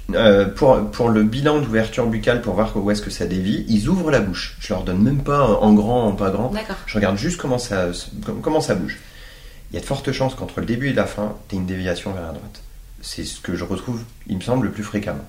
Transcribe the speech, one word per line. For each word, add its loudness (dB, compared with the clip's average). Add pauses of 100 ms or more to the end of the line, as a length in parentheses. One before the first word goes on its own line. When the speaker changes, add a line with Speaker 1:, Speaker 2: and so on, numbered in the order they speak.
(140)
Speaker 1:
euh, 8
pour, 4
pour 2
le 6
bilan 2
d'ouverture 0
buccale, 2
pour -2
voir 0
où 2
est-ce -2
que -8
ça -4
dévie, 0
ils 4
ouvrent 2
la 6
bouche. -4
Je -6
leur -2
donne 0
même 4
pas 2
en 6
grand, 4
en 2
pas 0
grand. -2
Speaker 2:
D'accord. -6 (100)
Speaker 1:
Je -6
regarde 0
juste -4
comment -2
ça, -2 (360)
com-, -8
comment 0
ça 0
bouge. -6 (760)
Il -6
y -6
a -6
de -10
fortes -4
chances -2
qu'entre -8
le -4
début -2
et 0
la 2
fin, -4 (140)
t'aies -6
une -2
déviation -4
vers -8
la -8
droite. -14 (400)
C'est -10
ce -12
que -6
je -6
retrouve, -6 (240)
il -4
me -4
semble, 0
le -4
plus -8
fréquemment. -6